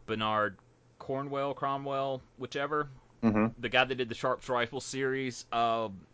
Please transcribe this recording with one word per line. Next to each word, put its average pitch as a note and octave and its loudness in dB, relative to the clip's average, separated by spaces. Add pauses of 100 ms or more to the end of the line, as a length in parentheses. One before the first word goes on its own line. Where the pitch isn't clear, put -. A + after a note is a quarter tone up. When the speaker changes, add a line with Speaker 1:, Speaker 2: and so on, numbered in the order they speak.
Speaker 1:
Bernard G#2+ 0 (400)
Cornwell, C#3 -2
Cromwell, C#3 -2 (160)
whichever. C#3+ -2 (340)
Speaker 2:
Mm-hmm. G#2+ 6 (140)
Speaker 1:
The A#2 -2
guy B2+ 6
that B2+ 0
did B2 0
the A2 -6
Sharpe's - 0
Rifle B2 0
series. C3 -4
Um, A2+ 2 (140)